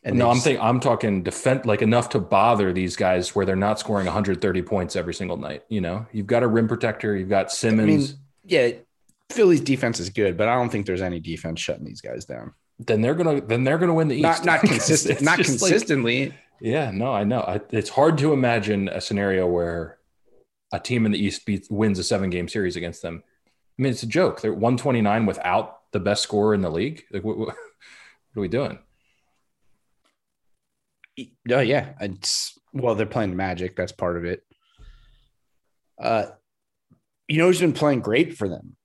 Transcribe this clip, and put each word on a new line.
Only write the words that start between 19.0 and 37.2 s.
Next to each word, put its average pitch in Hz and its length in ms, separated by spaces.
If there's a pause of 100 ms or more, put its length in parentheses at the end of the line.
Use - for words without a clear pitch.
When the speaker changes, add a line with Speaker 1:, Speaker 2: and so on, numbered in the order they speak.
Speaker 2:
scenario 98 460
where 85 520 (760)
a 101 40
team 120 280
in 104 40
the 104 80
East - 280
beats, 98 240
wins 101 280
a 90 60
seven-game 90 440
series 92 280
against 85 240
them. 85 260
I - 560
mean, 131 100
it's 107 100
a 120 40
joke. 156 360
They're 107 100
one 117 240
twenty-nine 113 480
without 95 560 (120)
the 101 80
best 101 220
scorer 104 320
in 98 60
the 87 100
league. 113 400
Like, 95 140
what, 104 140
what, 110 80
<laughs> - 20
what - 80 (800)
are 104 40
we 95 80
doing? 120 300 (2500)
Speaker 1:
E-, 131 140 (200)
oh, 131 100
yeah. 131 400
It's, - 580 (140)
well, 123 220
they're 104 120
playing 104 240
the 90 60
Magic. 92 400
That's 90 160
part 87 240
of 85 80
it. 87 180 (1600)
Uh, 113 260 (1000)